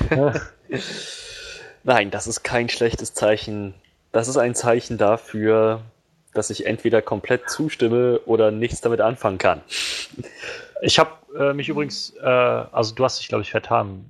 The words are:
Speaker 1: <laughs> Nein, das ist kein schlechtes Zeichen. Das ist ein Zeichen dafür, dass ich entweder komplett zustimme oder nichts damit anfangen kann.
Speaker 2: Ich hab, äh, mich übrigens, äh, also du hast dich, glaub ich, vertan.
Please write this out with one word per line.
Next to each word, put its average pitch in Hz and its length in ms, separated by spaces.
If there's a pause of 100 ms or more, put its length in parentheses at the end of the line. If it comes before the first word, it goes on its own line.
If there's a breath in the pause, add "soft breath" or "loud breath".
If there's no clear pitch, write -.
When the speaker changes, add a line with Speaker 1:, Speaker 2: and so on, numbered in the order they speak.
Speaker 1:
<laughs> - 1700
Nein, 107 280
das 104 160
ist - 160
kein 120 240
schlechtes 113 460
Zeichen. 104 600 (380)
Das 117 160
ist 131 80
ein 120 200
Zeichen 120 420
dafür, 110 840 (520)
dass 110 160
ich - 160
entweder 113 360
komplett - 480
zustimme 123 760
oder 110 260
nichts 110 300
damit 117 180
anfangen 107 380
kann. 90 240 (1200 loud breath)
Speaker 2:
Ich - 180
hab, - 240 (100)
äh, 143 200
mich 143 160
übrigens, 147 520
äh, 135 60
also 120 680
du 123 120
hast - 160
dich, - 80
glaub 113 120
ich, 104 100
vertan. 104 580